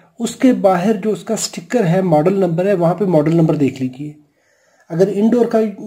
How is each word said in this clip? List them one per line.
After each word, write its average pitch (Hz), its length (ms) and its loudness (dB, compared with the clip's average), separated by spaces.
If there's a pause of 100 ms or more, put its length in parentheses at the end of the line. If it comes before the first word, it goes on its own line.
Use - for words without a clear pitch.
(200)
उसके 247 320 0 (100)
बाहर 190 340 2
जो 214 160 -4
उसका 190 260 -6
sticker - 460 -4
है, 180 200 2
model 175 360 2
number 180 280 0
है, 208 60 4
वहाँ 170 200 2
पे 170 140 -2
model 160 260 2
number 165 220 2
देख 127 240 -2
लीजिए। 135 340 -8 (760)
अगर 175 180 2
indoor 220 380 0
का 226 160 0 (240)